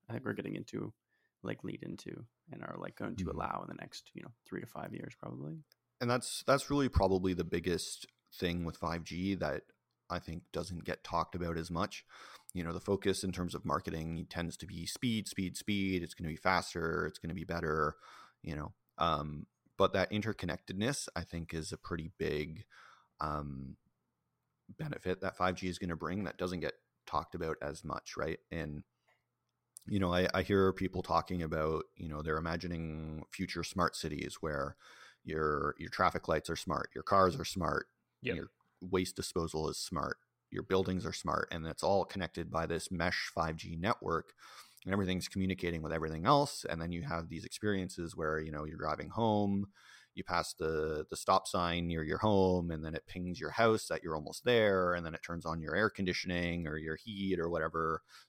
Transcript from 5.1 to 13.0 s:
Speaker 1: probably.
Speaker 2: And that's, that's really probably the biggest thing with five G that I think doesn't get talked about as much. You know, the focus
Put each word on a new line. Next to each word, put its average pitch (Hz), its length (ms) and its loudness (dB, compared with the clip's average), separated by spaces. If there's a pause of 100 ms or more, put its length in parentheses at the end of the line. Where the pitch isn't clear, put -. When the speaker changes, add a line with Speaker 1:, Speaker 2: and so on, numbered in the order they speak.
Speaker 1:
probably. 143 380 -8 (460)
Speaker 2:
And 120 80 0
that's, - 360 -2
that's 135 240 4
really 143 180 4
probably 95 460 6
the 85 100 0
biggest 85 640 -2 (260)
thing 87 320 0
with 82 140 -4
five 85 260 -2
G 92 300 0
that 76 300 -2 (440)
I 87 100 -2
think 82 320 -8
doesn't 87 340 -4
get - 200 -4
talked 82 300 0
about 85 240 -2
as 82 120 -4
much. 87 360 -2 (480)
You 87 100 -2
know, 82 80 -2
the 85 80 -2
focus 98 420 2